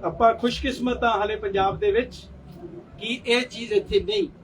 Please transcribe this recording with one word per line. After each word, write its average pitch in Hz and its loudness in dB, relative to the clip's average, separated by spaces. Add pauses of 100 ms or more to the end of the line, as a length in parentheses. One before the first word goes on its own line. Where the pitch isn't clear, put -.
ਆਪਾਂ 220 4
ਖੁਸ਼ਕਿਸਮਤ 240 -2
ਹਾਂ 226 4
ਹਾਲੇ 214 0
ਪੰਜਾਬ 196 0
ਦੇ 202 2
ਵਿੱਚ 247 0 (800)
ਕਿ 233 -6
ਇਹ 247 4
ਚੀਜ਼ 226 -8
ਇੱਥੇ 202 2
ਨਹੀਂ 392 -2 (160)